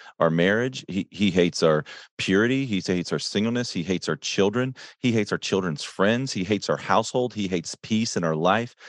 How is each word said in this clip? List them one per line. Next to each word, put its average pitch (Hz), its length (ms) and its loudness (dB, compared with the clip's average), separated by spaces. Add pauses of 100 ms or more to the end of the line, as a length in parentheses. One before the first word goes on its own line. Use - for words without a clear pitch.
(200)
our 82 100 4
marriage. 107 560 2
He, - 240 -4
he 98 220 0
hates 87 280 2
our 78 240 4 (320)
purity. 120 500 2
He 101 200 -2
hates 90 260 -2
our 76 60 0
singleness. 117 540 -2
He 90 100 -4
hates 90 260 -2
our 80 60 0
children. 110 600 0 (240)
He 123 100 0
hates 110 220 0
our 87 60 0
children's 90 440 -2
friends. 117 500 0
He 95 120 -4
hates 101 260 -2
our 73 60 0
household. 110 580 0
He 101 140 -4
hates 87 260 -4
peace - 420 -2
in 87 60 -2
our 80 140 0
life. 98 400 2 (120)